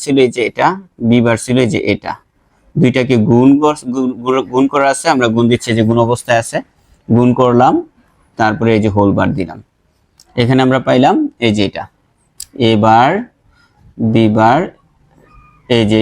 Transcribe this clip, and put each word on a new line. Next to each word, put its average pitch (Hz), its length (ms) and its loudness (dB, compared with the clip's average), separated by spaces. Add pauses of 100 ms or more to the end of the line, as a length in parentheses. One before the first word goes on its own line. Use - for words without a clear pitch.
ছিল 139 140 -4 (100)
এই 120 100 2
যে 123 140 -4
এটা, 135 180 -2 (420)
বি 120 160 4
বার 117 200 0
ছিল 127 200 -2
এই 107 80 -2
যে 110 60 -2 (140)
এটা, - 200 -8 (680)
দুইটাকে 123 340 0 (140)
গুণ 127 200 4 (120)
কর-, 151 320 -2
গুণ, 131 160 -4 (140)
গুণ, 127 120 -2 (180)
গুণ 135 200 2
করা 139 200 0
আছে, - 200 -10
আমরা 127 220 0
গুণ 117 160 2
দিচ্ছি, - 260 -2
যে 113 120 2
গুণ 117 80 0 (100)
অবস্থায় 120 360 -2
আছে, - 140 -8 (500)
গুণ 120 220 2 (100)
করলাম, 123 340 2 (680)
তারপরে 110 360 -2
এই 104 100 2
যে 107 100 0
হোল 101 220 2
বার 98 200 -2
দিলাম। 87 220 -10 (840)
এখানে 131 240 2
আমরা 131 220 2
পাইলাম 131 280 2 (320)
এই 110 100 2
যে 104 120 0
এটা 82 140 -12 (840)
এ - 20 4 (140)
বার 117 260 4 (1040)
বি 113 120 4 (120)
বার, 117 220 2 (1160)
এই 117 160 2
যে 110 100 4